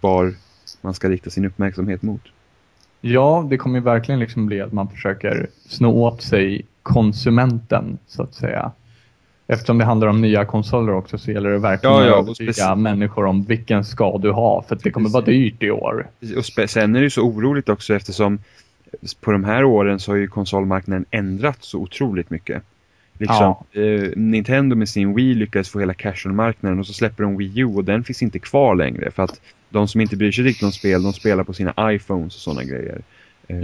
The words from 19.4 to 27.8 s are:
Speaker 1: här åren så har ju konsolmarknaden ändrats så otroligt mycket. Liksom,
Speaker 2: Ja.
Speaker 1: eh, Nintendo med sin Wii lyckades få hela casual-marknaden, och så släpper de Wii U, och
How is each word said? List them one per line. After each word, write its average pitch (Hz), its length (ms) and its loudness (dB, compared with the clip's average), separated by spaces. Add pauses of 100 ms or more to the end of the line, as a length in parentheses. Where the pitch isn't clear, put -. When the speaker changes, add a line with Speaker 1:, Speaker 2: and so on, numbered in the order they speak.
Speaker 1:
här 117 200 2
åren 101 360 2
så 101 120 -6
har 101 40 0
ju 101 120 0
konsolmarknaden 95 840 -2
ändrats 104 580 -4
så 92 100 -8
otroligt 95 520 -4
mycket. - 320 -8 (560)
Liksom, 107 360 2 (160)
Speaker 2:
Ja. 104 120 -6
Speaker 1:
eh, 104 340 0
Nintendo 113 600 0
med 107 120 0
sin 101 260 0
Wii 127 200 2
lyckades 104 340 -2
få 101 120 -6
hela 92 140 0
casual-marknaden, 98 840 -2
och 98 80 -6
så 101 60 -16
släpper 110 300 -4
de 101 140 -2
Wii 98 240 -4
U, 131 60 2
och 98 180 -2